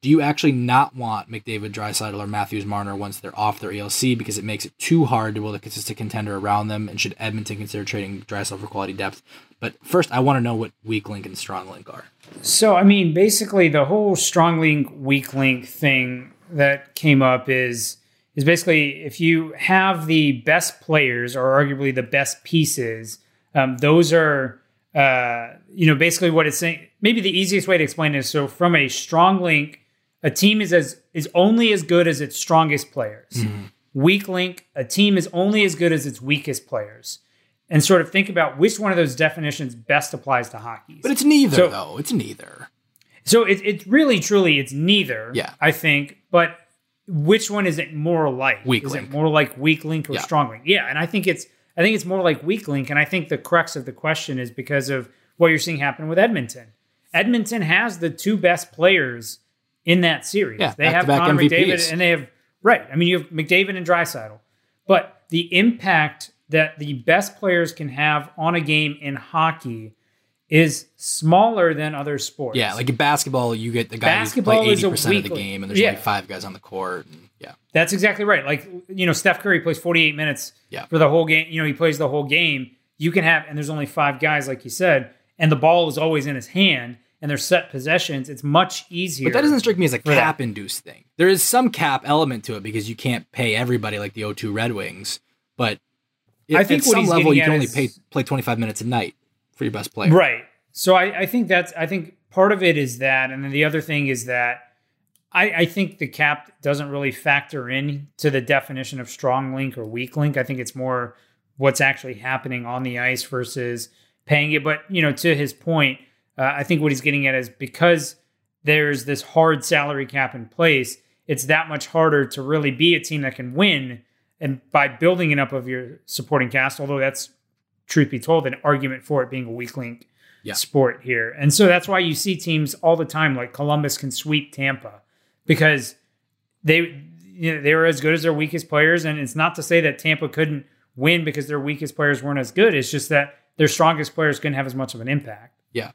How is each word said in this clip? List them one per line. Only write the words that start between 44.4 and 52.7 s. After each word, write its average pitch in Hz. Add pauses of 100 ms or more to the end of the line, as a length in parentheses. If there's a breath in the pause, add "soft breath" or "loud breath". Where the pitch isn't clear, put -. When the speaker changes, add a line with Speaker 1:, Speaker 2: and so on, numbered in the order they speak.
Speaker 2:
it's 131
neither, 139
Speaker 1:
Yeah. -
Speaker 2:
I 151
think. 143 (120)
But 170 (500)
which 190
one 202
is 160
it 156
more 156
like? 127
Speaker 1:
Weak 127
Speaker 2:
Is 135
Speaker 1:
link. 139
Speaker 2:
it -
more 151
like 151
weak 156
link 156
or 139
Speaker 1:
Yeah. 101
Speaker 2:
strong 147
link? 110
Yeah, 160
and 139
I 165
think 190
it's, 165 (300)
I 170
think 214
it's 185
more 185
like 151
weak 196
link, 139